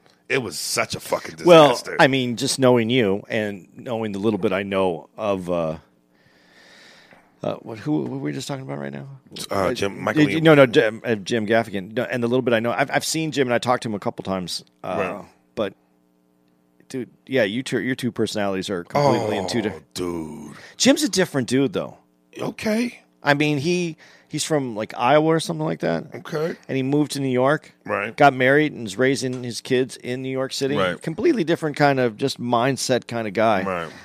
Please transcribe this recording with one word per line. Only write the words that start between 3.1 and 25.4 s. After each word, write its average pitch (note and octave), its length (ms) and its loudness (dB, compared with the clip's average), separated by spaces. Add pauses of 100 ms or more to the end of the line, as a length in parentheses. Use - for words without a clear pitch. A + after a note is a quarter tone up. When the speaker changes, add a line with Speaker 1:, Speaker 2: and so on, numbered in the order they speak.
Speaker 2:
and G#2 380 -4 (100)
knowing A2+ 360 -6
the G2 80 -6
little G#2 180 0
bit G2 140 0
I F#2+ 100 0
know F#2+ 540 -2
of, G2 340 -2
uh, D#2+ 280 -2 (1600)
uh, - 140 -4
what, A2+ 220 -14
who, D3 280 -2
who A#2+ 60 -8
were C#3 60 -8
we D3 140 -6
just C3+ 140 -8
talking C3+ 180 -8
about C#3 140 -10
right C#3 140 -10
now? C#3 160 -14 (420)
Speaker 1:
Uh, G2 220 0
Jim, G2 260 -4
Speaker 2:
Uh, F#2+ 40 -10
Speaker 1:
Michael A#2+ 240 4
Speaker 2:
y-, - 60 -2
Speaker 1:
Ian. D#3+ 120 0
Speaker 2:
no, D#3+ 100 10
no, C#3 120 10
Jim, A2+ 380 2
uh, A#2 100 0
Jim G#2+ 320 -2
Gaffigan. G#2+ 460 0
No, A#2+ 120 -4
and B2 180 -4
the A#2+ 60 -2
little B2+ 140 2
bit A#2 100 0
I A2 80 4
know, A#2 100 -2
I've, B2 200 -2
I've - 140 0
seen D#3+ 280 -4
Jim C3 160 0
and A#2+ 60 2
I A#2 40 2
talked B2 260 0
to A#2 40 -6
him G#2+ 60 -4
a G2+ 60 -6
couple - 240 -6
times. F#2 380 -6 (220)
Uh, F#2 140 -6
Speaker 1:
Right. F#2+ 260 -6 (300)
Speaker 2:
but, G2+ 200 -4 (1120)
dude, B2+ 200 -8 (180)
yeah, B2+ 180 4
you A2 180 0
two, A#2+ 180 -2
your B2 140 -2
two A#2+ 180 -4
personalities G2+ 560 0
are F2 160 -4
completely B2 540 2
in F#2 80 -4
two A2 140 -2
Speaker 1:
Oh, - 20 -4
Speaker 2:
different. E2 320 -6
Speaker 1:
dude. D#2 640 -8 (200)
Speaker 2:
Jim's C#4+ 260 4
a C#4 60 0
different D#3+ 400 0
dude, B2+ 240 2
though. D2 240 -6 (420)
Speaker 1:
Okay. A3 600 -4 (220)
Speaker 2:
I C#3+ 120 2
mean, D3+ 240 2
he, F3 380 -2 (320)
he's D3 160 -6
from, C3 320 -2
like, G#2+ 200 -6
Iowa D3 300 4
or D#3+ 140 2